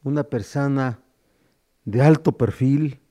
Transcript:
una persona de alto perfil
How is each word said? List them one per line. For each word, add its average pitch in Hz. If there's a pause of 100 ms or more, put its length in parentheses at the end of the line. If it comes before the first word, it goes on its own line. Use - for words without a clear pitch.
una 143
persona 135 (840)
de 110
alto 151
perfil 131 (100)